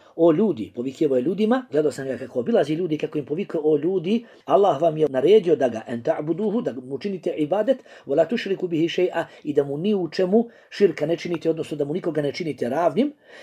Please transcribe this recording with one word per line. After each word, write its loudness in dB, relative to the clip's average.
„O 6
ljudi”, 0
povikivao 0
je 2
ljudima, 0
gledao 0
sam -10
ga -6
kako -8
obilazi 0
ljudi, -2
kako -6
im -4
povikuje: -6
„O 4
ljudi, -2
Allah 4
vam 2
je 2
naredio 4
da 2
ga, -6
an -8
ta'buduhu”, -2
da -4
mu -10
učinite -6
ibadet, 0
„wa 0
la 4
tushriku -2
bihi 0
shay'a”, 0
i -6
da 4
mu -4
ni 0
u -2
čemu 2
širka 2
ne 0
činite, -4
odnosno -4
da -2
mu -4
nikoga -2
ne -2
činite -6
ravnim. 0